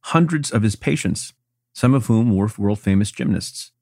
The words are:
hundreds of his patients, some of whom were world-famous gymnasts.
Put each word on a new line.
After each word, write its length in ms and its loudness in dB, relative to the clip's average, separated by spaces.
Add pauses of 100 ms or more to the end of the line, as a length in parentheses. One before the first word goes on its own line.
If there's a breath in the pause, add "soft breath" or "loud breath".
hundreds 500 0
of 100 2
his 140 0
patients, 580 -4 (400)
some 220 2
of 100 0
whom 300 2
were 220 0
world-famous 540 0
gymnasts. 600 -6 (100)